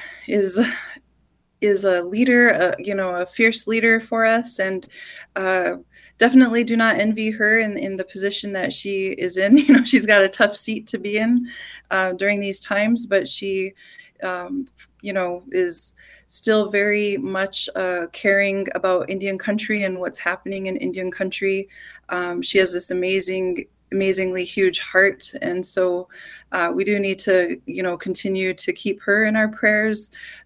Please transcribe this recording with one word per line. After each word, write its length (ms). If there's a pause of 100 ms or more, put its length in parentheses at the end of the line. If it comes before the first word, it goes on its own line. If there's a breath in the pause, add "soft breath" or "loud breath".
(280 loud breath)
is, 320 (1000 loud breath)
is 240
a 160
leader, 520
uh, 240
you 160
know, 220
a 100
fierce 420
leader 320
for 260
us, 340
and, 280 (480 loud breath)
uh, 400 (420 soft breath)
definitely 480
do 100
not 240
envy 320
her 280
in, 180
in 180
the 80
position 480
that 220
she 380
is 260
in. 200
<laughs> 0
You 200
know, 80
she's 200
got 160
a 60
tough 260
seat 340
to 100
be 180
in, 340 (420 loud breath)
uh, 200
during 300
these 180
times, 460
but 200
she, 460 (500 loud breath)
um, 460 (340)
you 120
know, 400
is 400 (340 soft breath)
still 420
very 460
much, 640
uh, 340
caring 640
about 340
Indian 280
country 460
and 140
what's 220
happening 460
in 100
Indian 340
country. 600 (400 loud breath)
Um, 320
she 160
has 160
this 180
amazing, 720 (300)
amazingly 500
huge 360
heart, 520 (100)
and 240
so, 440 (420 loud breath)
uh, 240
we 80
do 160
need 200
to, 460
you 160
know, 140
continue 580
to 200
keep 280
her 240
in 120
our 100
prayers, 640 (340 loud breath)